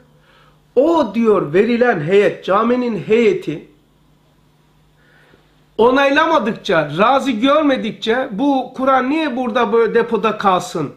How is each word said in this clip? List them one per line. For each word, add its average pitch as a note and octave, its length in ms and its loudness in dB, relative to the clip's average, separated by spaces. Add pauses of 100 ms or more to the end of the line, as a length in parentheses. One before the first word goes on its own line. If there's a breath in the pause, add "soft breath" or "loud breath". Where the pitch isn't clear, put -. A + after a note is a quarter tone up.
(760 soft breath)
O C#4+ 400 2
diyor G3+ 380 0
verilen A3+ 480 0
heyet, F3+ 440 0
caminin A#3 520 0
heyeti F#3 720 0 (2000 soft breath)
onaylamadıkça, B3+ 1200 0
razı B3 340 2
görmedikçe C4 1000 0
bu C4 420 -2
Kur'an C4 360 0
niye D4+ 280 -2
burada A#3+ 360 -2
böyle A3+ 200 2
depoda A3 440 0
kalsın? F3+ 600 -2